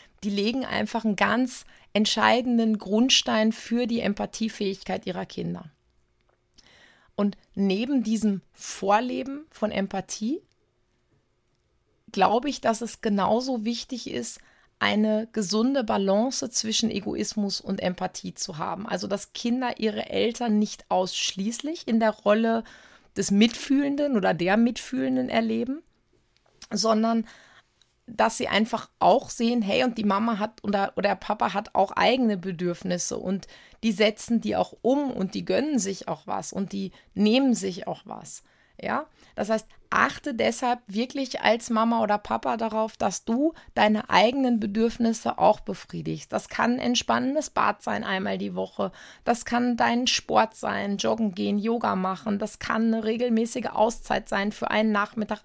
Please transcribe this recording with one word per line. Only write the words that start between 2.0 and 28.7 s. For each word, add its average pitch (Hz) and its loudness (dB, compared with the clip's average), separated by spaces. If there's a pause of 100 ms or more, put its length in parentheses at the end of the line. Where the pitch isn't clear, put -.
Grundstein 220 4
für 233 -2
die 226 0
Empathiefähigkeit 202 -4
ihrer 180 -6
Kinder. 170 -8 (1500)
Und 202 0 (180)
neben 214 2
diesem 208 0 (120)
Vorleben 254 -2
von 214 -2
Empathie 208 -4 (1700)
glaube 240 2
ich, - -6
dass 220 0
es - -8
genauso 220 0
wichtig 233 -6
ist, 240 -6 (400)
eine 214 2
gesunde 220 0
Balance 214 0
zwischen 220 0
Egoismus 208 -4
und 196 -6
Empathie 180 -6
zu - -8
haben. 180 -8
Also, 196 -6
dass 202 -6
Kinder 247 -2
ihre 214 -2
Eltern 220 0
nicht - -2
ausschließlich 196 -2
in 226 2
der 220 4
Rolle 226 2 (540)
des 202 0
Mitfühlenden 277 4
oder 190 2
der 175 2
Mitfühlenden 254 0
erleben, 226 -2 (880)
sondern 220 2 (800)
dass 220 2
sie - -2
einfach 220 0 (100)